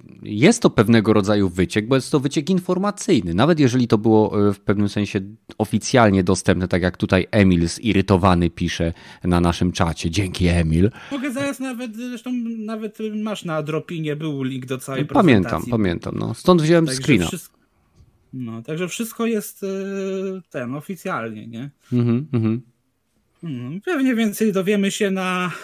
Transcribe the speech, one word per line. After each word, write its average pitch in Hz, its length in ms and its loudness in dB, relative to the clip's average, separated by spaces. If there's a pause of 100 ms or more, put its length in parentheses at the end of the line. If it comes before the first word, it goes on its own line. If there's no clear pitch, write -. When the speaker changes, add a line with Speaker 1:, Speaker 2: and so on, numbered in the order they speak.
(240)
Speaker 1:
jest 135 380 4
to 160 80 2
pewnego 110 440 4
rodzaju 101 360 4
wyciek, 95 380 0
bo 135 80 2
jest 127 160 -2
to 151 80 2
wyciek 143 300 -4
informacyjny, 185 840 0
nawet 147 260 2
jeżeli 123 280 4
to 117 100 2
było, 107 520 4
y, 98 40 0
w - 60 -10
pewnym 101 300 0
sensie 101 320 -2 (360)
oficjalnie 107 640 4
dostępne, 92 440 0
tak 90 140 0
jak 90 160 0
tutaj 92 340 0
Emil 92 360 4
zirytowany 92 840 2
pisze 85 440 -4 (300)
na 87 180 2
naszym 87 300 0
czacie. 85 400 -2
Dzięki, 90 360 -2
Emil. 85 440 2 (200)
Speaker 2:
Mogę 277 200 -4
zaraz 277 280 -6
nawet, 254 360 -8
zresztą 247 360 -10 (260)
nawet 220 400 -8 (180)
masz 214 300 -6
na 156 180 -4
dropinie, 156 520 -6
był 147 280 -6
link 131 220 -6
do 127 120 -6
całej 139 280 -6
Speaker 1:
Pamiętam, 147 380 4
Speaker 2:
prezentacji. 113 280 -4
Speaker 1:
pamiętam, 98 480 -2
no. 113 140 -4
Stąd 180 280 4
wziąłem 165 240 4
Speaker 2:
Także 135 180 -4
Speaker 1:
screena. 104 240 4
Speaker 2:
wszystko, - 300 -12 (760)
no, 113 280 -10
także 160 260 -6
wszystko 226 380 -6
jest, 214 380 -4
y, 196 40 -6 (840)
ten, 127 260 -8
oficjalnie, 117 720 -8
nie? 117 220 -12 (240)
Speaker 1:
Mhm, 120 400 0
mhm. 113 280 0 (840)
Speaker 2:
Mhm. 143 380 -10
Pewnie 269 340 0
więcej 214 380 0
dowiemy 196 380 0
się 196 200 -2
na, 185 400 -4 (120)